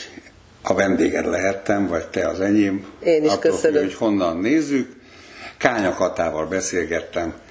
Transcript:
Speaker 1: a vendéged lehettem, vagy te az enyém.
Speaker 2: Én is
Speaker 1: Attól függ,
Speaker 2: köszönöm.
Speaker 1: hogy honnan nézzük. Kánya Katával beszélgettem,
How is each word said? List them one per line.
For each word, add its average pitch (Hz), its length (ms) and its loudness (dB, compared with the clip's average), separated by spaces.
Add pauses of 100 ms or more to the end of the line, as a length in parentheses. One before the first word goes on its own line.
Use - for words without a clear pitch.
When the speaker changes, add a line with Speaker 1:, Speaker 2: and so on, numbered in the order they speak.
(600)
Speaker 1:
a - 120 0
vendéged 85 520 2
lehettem, 98 640 0
vagy 85 200 -2
te 90 200 -2
az 82 120 -4
enyém. 101 460 2 (180)
Speaker 2:
Én 160 200 4
is 151 80 4
Speaker 1:
Attól 160 200 2
függ, - 0 -
Speaker 2:
köszönöm. 151 320 2
Speaker 1:
hogy 117 100 -4
honnan 95 440 0
nézzük. 139 580 0 (640)
Kánya 107 360 0
Katával 82 540 0
beszélgettem, 85 840 -4 (180)